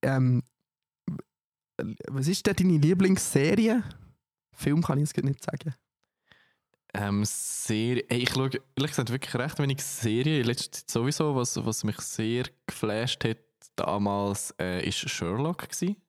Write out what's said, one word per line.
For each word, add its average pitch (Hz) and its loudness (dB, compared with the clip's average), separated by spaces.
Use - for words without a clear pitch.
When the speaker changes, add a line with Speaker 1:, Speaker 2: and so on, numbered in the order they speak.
Speaker 1:
ähm, 131 4
was 135 -2
ist 196 0
denn 202 2
deine 180 4
Lieblingsserie? 185 4
Film 147 2
kann 143 2
ich 143 4
jetzt 151 -2
grad 147 -2
nicht 139 -2
sagen. - -6
Speaker 2:
Ähm, 101 2
Serie, 113 0
ey, 120 0
ich 123 2
schaue 131 2
ehrlich 139 0
gesagt 117 -2
wirklich 131 -6
recht 131 -2
wenig 139 0
Serien. 127 0
In 117 2
letzter - -2
Zeit - -12
sowieso, 143 0
was, 120 -2
was 110 -4
mich 107 -2
sehr 117 -2
geflasht 110 -4
hat 113 0
damals, 101 -2
äh, 90 -2
ist 95 -4
Sherlock 123 -4
gsi. 190 -4